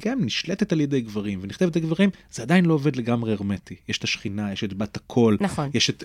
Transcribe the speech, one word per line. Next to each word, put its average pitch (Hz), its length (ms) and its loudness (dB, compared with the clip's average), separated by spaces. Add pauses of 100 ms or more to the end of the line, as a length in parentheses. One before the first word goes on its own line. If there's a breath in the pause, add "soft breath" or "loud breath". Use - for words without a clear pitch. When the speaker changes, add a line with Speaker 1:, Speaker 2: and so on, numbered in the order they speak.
Speaker 1:
גם 240 200 0
נשלטת 180 480 -2
על 160 80 2
ידי 139 200 0
גברים, 104 420 -4
ונכתבת 165 340 0
על 170 60 0
ידי 165 40 -2
גברים, 190 240 2 (220 loud breath)
זה - 100 -10
עדיין 175 220 4
לא 165 100 4
עובד 139 220 0
לגמרי 117 360 0
הרמטי. 98 420 -4 (140)
יש - 100 -2
את - 60 -8
השכינה, 104 480 -4
יש 101 120 -6
את 98 100 -4
בת 104 220 -4
הקול, 113 440 4
Speaker 2:
נכון. 160 340 -2
Speaker 1:
יש - 160 2
את, - 140 -6